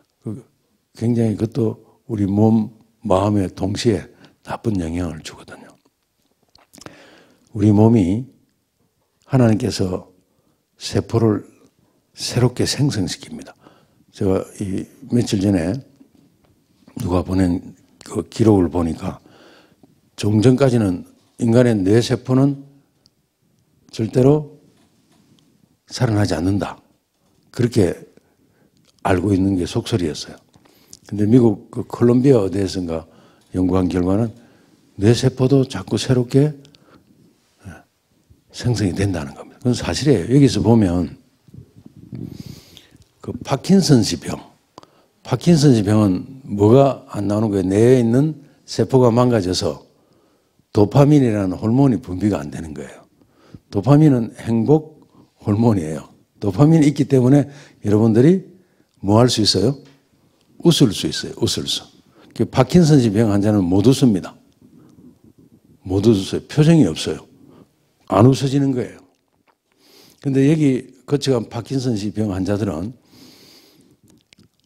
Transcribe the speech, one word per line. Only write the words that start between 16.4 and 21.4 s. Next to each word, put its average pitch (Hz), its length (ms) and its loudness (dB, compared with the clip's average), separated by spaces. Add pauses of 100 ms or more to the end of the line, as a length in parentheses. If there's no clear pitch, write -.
누가 87 240 -4
보낸 90 520 -4 (300)
그 - 240 -8
기록을 101 400 4
보니까 82 520 -6 (960)
종전까지는 110 920 0 (320)
인간의 120 380 2